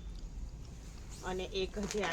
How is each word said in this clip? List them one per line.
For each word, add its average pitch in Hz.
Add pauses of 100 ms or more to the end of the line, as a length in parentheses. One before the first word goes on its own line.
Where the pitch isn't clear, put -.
(1200)
અને 185
એક 190
જે 202
આ 170